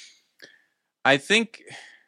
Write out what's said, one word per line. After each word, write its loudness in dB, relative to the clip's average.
I 4
think -2